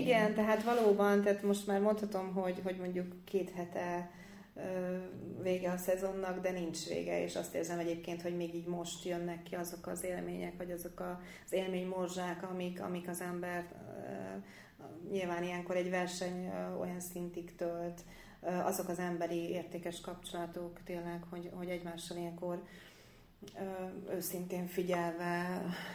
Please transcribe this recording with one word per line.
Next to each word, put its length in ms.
Igen, 320
tehát 280
valóban, 600
tehát 200
most 240
már 140
mondhatom, 520
hogy, 300
hogy 140
mondjuk 480
két 260
hete, 600
ö, 420
vége 280
a 60
szezonnak, 640
de 100
nincs 380
vége, 340
és 140
azt 180
érzem 240
egyébként, 440
hogy 140
még 180
így 120
most 380
jönnek 380
ki 120
azok 320
az 180
élmények, 520
vagy 140
azok 300
a-, 200
az 80
élménymorzsák, 960
amik, 320
amik 260
az 120
ember, 440
ö, 300
nyilván 320
ilyenkor 340
egy 140
verseny, 560
ö, 340
olyan 200
szintig 540
tölt, 460
ö, 80
azok 380
az 100
emberi 520
értékes 500
kapcsolatok 840
tényleg, 460
hogy, 240
hogy 140
egymással 480
ilyenkor, 460
ö, 560
őszintén 520
figyelve, 960